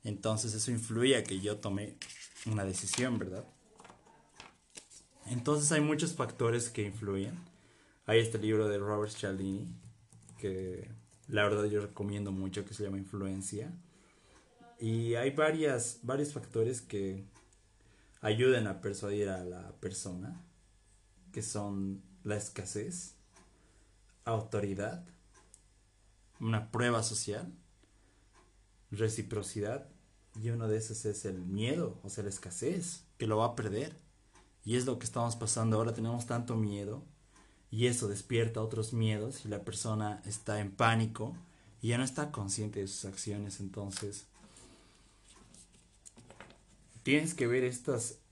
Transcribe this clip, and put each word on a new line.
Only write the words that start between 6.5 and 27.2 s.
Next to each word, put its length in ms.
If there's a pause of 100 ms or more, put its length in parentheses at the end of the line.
que 140
influyen. 540 (680)
Hay 140
este 200
libro 280
de 120
Robert 320
Cialdini, 560 (720)
que 500 (380)
la 160
verdad 220
yo 160
recomiendo 500
mucho, 340
que 80
se 100
llama 140
Influencia. 760 (1080)
Y 360
hay 160
varias, 720
varios 320
factores 480
que 440 (960)
ayudan 460
a 140
persuadir 480
a 140
la 360
persona, 640 (880)
que 120
son 580 (220)
la 140
escasez, 800 (1080)
autoridad, 800 (1300)
una 320
prueba 320
social, 500 (1400)